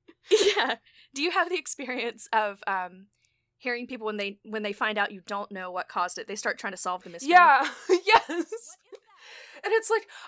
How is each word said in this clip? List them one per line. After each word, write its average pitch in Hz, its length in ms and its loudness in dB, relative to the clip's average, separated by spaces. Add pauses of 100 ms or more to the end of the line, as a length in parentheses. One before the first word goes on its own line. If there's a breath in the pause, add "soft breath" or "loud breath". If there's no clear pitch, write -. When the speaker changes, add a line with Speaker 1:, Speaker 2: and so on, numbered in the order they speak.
(300)
Speaker 1:
<laughs> 403 260 4
Yeah. 302 200 0 (380 soft breath)
Do 277 80 -6
you 339 100 0
have 349 160 0
the 349 100 -2
experience 240 720 -6
of, 208 360 0
um, 185 380 -6 (500)
hearing 247 320 -6
people 220 180 -8
when 214 120 -4
they, 202 260 -6
when 214 180 -6
they 208 100 -4
find 214 260 -2
out 202 140 0
you 190 140 -14
don't 208 240 -8
know 190 220 -10
what 180 160 -6
caused 180 300 -2
it, - 100 -12
they 196 80 -8
start - 220 -4
trying 196 160 -8
to - 20 -10
solve 185 260 -6
the 180 80 -18
mystery? 269 220 -6
Speaker 2:
Yeah. 302 340 8 (120)
<laughs> - 100 -18
Yes. 392 400 4
Speaker 1:
What 339 100 -4
is 339 120 -4
that? - 260 -14 (840 loud breath)
Speaker 2:
And 403 120 0
it's 440 160 2
like, - 180 0 (200 loud breath)